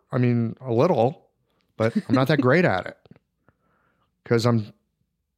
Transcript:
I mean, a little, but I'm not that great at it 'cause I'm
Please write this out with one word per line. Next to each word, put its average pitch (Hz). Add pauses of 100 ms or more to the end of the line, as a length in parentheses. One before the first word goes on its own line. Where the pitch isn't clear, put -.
(120)
I 135
mean, 120
a 131
little, 135 (480)
but 110 (140)
I'm 135
not 131
that 151
great 147
at 95
it - (1300)
'cause 117
I'm 113 (640)